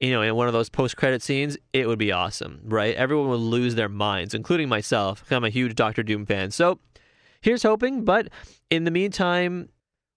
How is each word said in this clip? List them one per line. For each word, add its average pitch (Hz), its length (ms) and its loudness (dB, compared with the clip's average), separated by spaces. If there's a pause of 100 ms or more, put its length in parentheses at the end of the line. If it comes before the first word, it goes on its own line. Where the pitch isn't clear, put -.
you 131 100 0
know, 120 120 2
in 110 120 2
one 120 140 2
of 117 40 0
those 113 160 2
post-credit 131 540 0
scenes, 139 340 -2 (160)
it 131 140 2
would 113 120 0
be 104 120 0
awesome, 90 540 -4
right? 110 320 0
Everyone 139 320 0
would 123 80 0
lose 117 400 0
their 107 120 0
minds, 101 460 -2
including 147 340 -2
myself, 104 540 -2
'cause - 140 -2
I'm 120 80 0
a 110 60 0
huge 120 260 -2
Doctor 110 260 0
Doom 104 240 -4
fan. 98 240 -2
So 175 300 2 (600)
here's 233 220 2
hoping, 226 420 2
but 214 240 2 (400)
in 165 140 2
the 170 80 0
meantime, 180 800 0 (480)